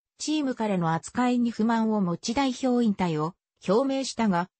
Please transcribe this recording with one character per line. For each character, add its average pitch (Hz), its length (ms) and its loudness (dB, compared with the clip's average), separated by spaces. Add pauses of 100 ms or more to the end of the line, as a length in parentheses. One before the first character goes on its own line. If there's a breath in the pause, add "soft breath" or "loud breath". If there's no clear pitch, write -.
(200)
チ 302 160 -2
ー 294 100 0
ム 254 100 -2
か 220 140 -2
ら 190 80 0
の 165 160 0
扱 247 380 -2
い 247 60 2
に 233 140 0
不 220 140 -2
満 226 260 2
を 214 80 2
持 175 160 0
ち - 180 -4
代 269 180 0
表 247 300 0
引 214 120 2
退 165 280 0
を 160 120 -4 (340)
表 226 180 4
明 269 200 -2
し - 100 -8
た 226 140 2
が、 175 200 0 (100)